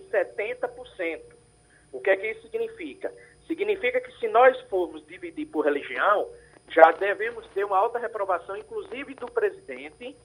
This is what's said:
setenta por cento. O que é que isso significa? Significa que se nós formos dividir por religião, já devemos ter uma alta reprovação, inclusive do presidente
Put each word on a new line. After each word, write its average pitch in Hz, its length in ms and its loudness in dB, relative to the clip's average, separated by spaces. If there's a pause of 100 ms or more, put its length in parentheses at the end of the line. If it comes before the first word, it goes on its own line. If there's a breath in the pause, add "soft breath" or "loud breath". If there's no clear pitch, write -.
setenta 220 580 -2
por 247 220 -12
cento. 160 460 -8 (560 soft breath)
O - 80 -8
que 196 120 0
é 190 60 6
que 214 140 -4
isso 220 120 -10
significa? 220 680 -8 (360 loud breath)
Significa 254 520 0
que 247 200 -8
se 233 80 -2
nós 254 320 8 (100)
formos 160 380 -2
dividir 165 400 -10
por 147 180 0
religião, 143 640 2 (400 loud breath)
já 165 220 10
devemos 208 560 -4
ter 196 160 -4
uma 202 140 0
alta 233 200 2
reprovação, 196 580 -4
inclusive 220 600 -10
do 247 120 -10
presidente 180 960 -6